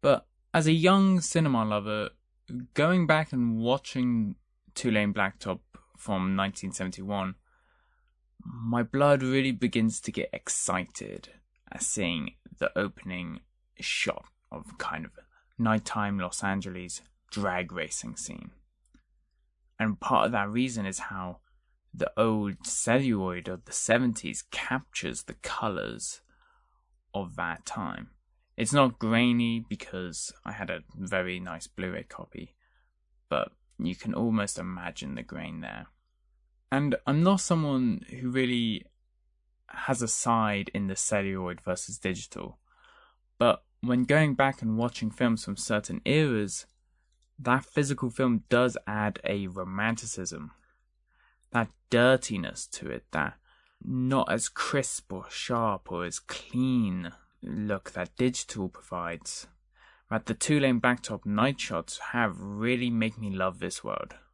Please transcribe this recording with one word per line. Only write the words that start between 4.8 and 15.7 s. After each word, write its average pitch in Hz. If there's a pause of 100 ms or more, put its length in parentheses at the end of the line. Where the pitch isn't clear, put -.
Lane 104
Blacktop 98 (360)
from 95
nineteen 98
seventy-one, 95 (1080)
my 117
blood 139
really 131
begins 113
to -
get -
excited - (420)
at -
seeing 85 (260)
the -
opening 90 (380)
shot - (260)
of -
kind 80
of - (480)
nighttime 107